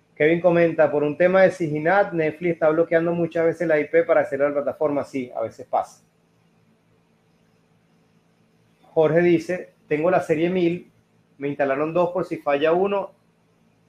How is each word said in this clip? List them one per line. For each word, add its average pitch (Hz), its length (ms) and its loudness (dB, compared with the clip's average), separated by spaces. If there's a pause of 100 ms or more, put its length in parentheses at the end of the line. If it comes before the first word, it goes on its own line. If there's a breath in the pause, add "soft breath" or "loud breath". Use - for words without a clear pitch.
(160)
Kevin 165 240 2
comenta, 170 500 2
"Por 147 140 0
un 147 120 -4
tema 185 260 4
de 185 100 4
Siginat, 165 600 0
Netflix 165 420 -2
está 160 160 0
bloqueando 165 420 0
muchas 170 320 -2
veces 165 240 0
la 156 100 2
I 147 60 0
P 165 180 2
para 160 200 2
hacer 139 180 -4
la 143 120 2
plataforma". 139 520 -2
Sí, 127 320 -8
a 113 60 -4
veces 113 240 -10
pasa. - 360 -6 (2750)
Jorge 160 380 2
dice, 175 540 -2 (120)
"Tengo 156 240 -2
la 180 120 0
serie 165 280 -2
mil, 175 400 -4 (480)
me 139 100 -6
instalaron 143 440 -2
dos 175 200 0
por 180 120 -4
si 160 140 -10
falla 147 340 0
uno 196 400 -2 (760)